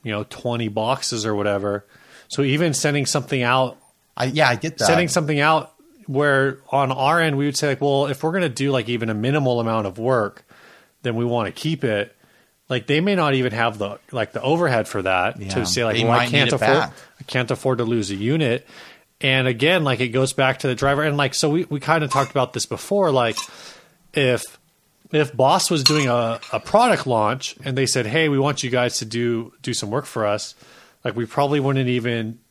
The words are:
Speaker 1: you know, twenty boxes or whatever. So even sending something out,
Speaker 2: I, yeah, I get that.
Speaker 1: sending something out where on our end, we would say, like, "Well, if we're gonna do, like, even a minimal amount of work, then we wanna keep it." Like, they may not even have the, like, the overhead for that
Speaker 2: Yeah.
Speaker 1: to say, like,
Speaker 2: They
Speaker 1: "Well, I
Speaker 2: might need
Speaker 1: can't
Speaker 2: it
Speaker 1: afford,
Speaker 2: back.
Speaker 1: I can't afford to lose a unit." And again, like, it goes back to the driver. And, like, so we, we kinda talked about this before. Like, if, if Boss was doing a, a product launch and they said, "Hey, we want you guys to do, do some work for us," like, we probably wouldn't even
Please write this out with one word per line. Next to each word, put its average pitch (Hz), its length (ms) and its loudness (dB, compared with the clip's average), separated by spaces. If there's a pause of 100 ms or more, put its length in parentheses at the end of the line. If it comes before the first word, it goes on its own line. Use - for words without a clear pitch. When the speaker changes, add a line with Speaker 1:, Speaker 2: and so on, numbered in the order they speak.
Speaker 1:
you 110 120 -6
know, 107 160 -4
twenty 117 400 -4
boxes 110 560 -4
or 107 100 -2
whatever. 101 500 -2 (440)
So - 120 -4
even 147 320 2
sending 143 320 0
something 139 380 -2
out, 127 340 2 (380)
Speaker 2:
I, 123 120 -2
yeah, 147 220 2
I 120 60 2
get - 220 -8
that. - 80 0
Speaker 1:
sending 165 240 4
something 151 320 0
out 160 320 2 (340)
where 135 520 2 (120)
on 135 200 2
our 139 300 2
end, 151 160 0
we 143 80 0
would 143 120 -2
say, 151 100 0
like, 135 140 -2
"Well, 139 260 2
if 139 160 -6
we're 160 80 -2
gonna 180 180 0
do, 135 220 -2
like, 120 180 0
even 113 200 -2
a 110 40 -2
minimal 123 460 0
amount 113 280 -2
of 95 120 -8
work, 113 460 -2 (580)
then 117 120 -4
we 120 100 -2
wanna 117 260 -2
keep 156 320 -6
it." 104 320 -2 (540)
Like, 123 160 -4
they 151 160 2
may 202 140 2
not 151 180 2
even 127 180 2
have 113 280 0
the, 98 200 -6 (120)
like, 113 200 -4
the - 100 -6
overhead 135 460 0
for 101 140 -6
that 92 400 0
Speaker 2:
Yeah. 95 140 -10
Speaker 1:
to 113 100 0
say, 95 180 -2
like, 110 140 0
Speaker 2:
They 120 60 2
Speaker 1:
"Well, 117 100 4
I 120 40 4
Speaker 2:
might 123 80 2
need 120 120 -4
Speaker 1:
can't 135 120 4
Speaker 2:
it 120 40 2
Speaker 1:
afford, 120 260 2
Speaker 2:
back. 117 140 -4 (260)
Speaker 1:
I 135 40 -18
can't 127 260 -2
afford 127 300 0
to 120 40 -2
lose 113 280 0
a 98 40 -4
unit." 123 520 0 (540)
And 131 260 2
again, 147 360 2
like, 127 160 2
it 127 100 0
goes 131 240 0
back 135 260 2
to 143 80 -4
the 127 80 0
driver. 139 280 0
And, 143 140 0
like, 135 160 0
so 156 160 0
we, 165 160 0
we 147 140 -6
kinda 151 280 0
talked 135 240 0
about 127 220 -2
this 117 140 -4
before. 190 440 0
Like, 120 260 2 (760)
if, 127 300 2 (680)
if 143 240 0
Boss 139 360 4
was 147 120 0
doing 147 240 2
a, 117 320 0 (140)
a 107 60 -2
product 214 480 2
launch 117 560 0
and 135 140 -4
they 131 100 2
said, 123 180 0
"Hey, 151 240 2
we 139 100 2
want 139 240 0
you 127 60 -4
guys 123 300 0
to 113 60 -8
do, 117 460 -4 (120)
do 123 100 -6
some 107 160 -6
work 123 160 -4
for 110 220 -4
us," 104 260 -4 (500)
like, 113 120 -4
we 117 100 -4
probably 143 340 0
wouldn't 135 300 0
even 117 480 -2 (140)